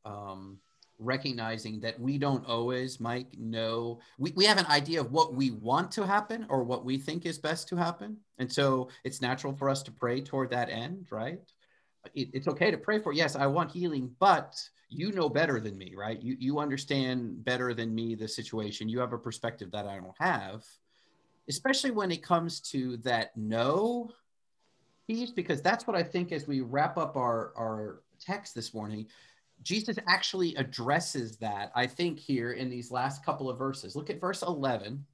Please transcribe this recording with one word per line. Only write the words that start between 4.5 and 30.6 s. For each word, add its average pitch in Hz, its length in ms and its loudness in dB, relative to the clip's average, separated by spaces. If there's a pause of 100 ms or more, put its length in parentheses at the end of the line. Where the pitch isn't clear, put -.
an 185 100 4
idea 151 320 4
of 123 120 0
what 156 220 6
we 131 160 4
want 120 400 2
to 208 160 0
happen 208 440 0
or 131 140 4
what 120 220 -2
we 131 120 0
think 156 280 -4
is 160 140 -4
best 160 300 -2
to 185 60 -2
happen. 175 420 -2 (200)
And 123 140 -2
so 131 380 4 (140)
it's - 180 -4
natural 135 340 0
for 139 140 2
us 135 140 2
to - 80 -14
pray 123 300 0
toward 135 300 -2
that 120 180 2
end, 160 400 -6
right? 131 300 -6 (760)
It, 135 200 -2
it's 135 160 -2
okay 170 200 4
to - 80 2
pray 214 220 0
for, 185 140 -2
"Yes, 147 220 4
I 139 120 4
want 151 240 2
healing, 151 480 -2
but 175 420 6 (280)
you 160 220 -2
know 175 180 2
better 139 300 4
than 104 180 -6
me," 92 180 -12
right? 107 260 -4
You, 120 180 -2
you 139 200 0
understand 131 840 -2
better 123 300 2
than 113 200 -2
me 113 220 -2
the 110 120 -6
situation. 107 640 -4
You 117 100 -2
have 120 140 0
a 117 40 -4
perspective 113 540 -6
that 104 160 -6
I 98 100 -8
don't 92 220 -14
have, 107 460 -2 (840)
especially 262 420 0
when 202 200 0
it 165 120 -2
comes 170 360 2 (120)
to 127 260 -2
that 117 400 0
no 160 720 2 (960)
piece, 233 240 -4
because 156 300 0
that's 190 260 2
what 226 80 0
I 170 80 4
think 180 280 0
as 151 160 -2
we 139 140 2
wrap 139 360 2
up 165 200 0
our, 117 400 2
our 110 440 -4 (180)
text 202 360 -6
this 113 180 -8
morning, 107 340 -6 (540)
Jesus 214 360 -2 (100)
actually 185 480 2
addresses 131 840 0